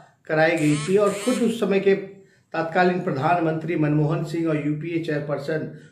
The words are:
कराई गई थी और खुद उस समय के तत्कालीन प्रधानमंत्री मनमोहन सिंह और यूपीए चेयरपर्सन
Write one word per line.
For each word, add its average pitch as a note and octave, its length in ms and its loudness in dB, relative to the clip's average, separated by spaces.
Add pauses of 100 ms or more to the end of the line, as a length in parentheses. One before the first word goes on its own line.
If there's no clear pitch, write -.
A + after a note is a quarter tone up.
(260)
कराई D#3+ 300 2
गई D3+ 220 2
थी F#3 180 0
और G3+ 180 4
खुद B3 280 -2
उस - 180 0
समय F#3+ 200 2
के F#3+ 140 4
तत्कालीन - 1080 -2
प्रधानमंत्री D#3+ 760 0
मनमोहन D3+ 460 2
सिंह E3 240 -2
और D3 180 -2
यूपीए E3 340 -4
चेयरपर्सन D3+ 720 -4 (200)